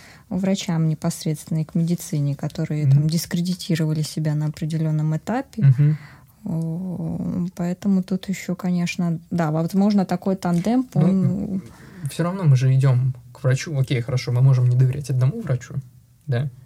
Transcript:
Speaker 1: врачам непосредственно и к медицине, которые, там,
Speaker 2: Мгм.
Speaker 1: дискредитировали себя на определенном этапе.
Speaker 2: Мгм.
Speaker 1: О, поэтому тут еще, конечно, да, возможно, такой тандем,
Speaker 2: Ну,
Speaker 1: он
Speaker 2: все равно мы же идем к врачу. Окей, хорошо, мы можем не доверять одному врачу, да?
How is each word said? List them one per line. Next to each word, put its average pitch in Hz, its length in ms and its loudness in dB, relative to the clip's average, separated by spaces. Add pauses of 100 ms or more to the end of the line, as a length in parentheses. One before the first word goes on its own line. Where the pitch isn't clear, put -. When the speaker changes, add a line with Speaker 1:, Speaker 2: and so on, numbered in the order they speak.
(300)
Speaker 1:
врачам 185 600 0
непосредственно 160 720 -4
и - 20 0
к - 120 -6
медицине, 160 600 0
которые, 151 520 -4
там, 139 120 6
Speaker 2:
Мгм. 156 100 2
Speaker 1:
дискредитировали 165 920 -2
себя 151 340 -4
на 151 120 -2
определенном 156 680 -2
этапе. 226 480 -4
Speaker 2:
Мгм. 143 340 6 (460)
Speaker 1:
О, 170 1120 -4
поэтому 185 480 0
тут 190 260 -4
еще, 180 260 -6
конечно, 175 640 -2 (120)
да, 165 200 0
возможно, 190 540 2
такой 190 300 -2
тандем, 196 580 0
Speaker 2:
Ну, - 80 4
Speaker 1:
он 190 600 0 (500)
Speaker 2:
все 165 120 -2
равно 185 200 -4
мы 139 120 6
же 131 200 2
идем 131 380 2 (200)
к - 100 -16
врачу. 135 340 0
Окей, 127 240 0
хорошо, 123 300 -4
мы 123 100 2
можем 127 280 6
не 123 60 4
доверять 131 340 2
одному 139 320 0
врачу, 131 340 -4 (520)
да? 139 220 -2 (160)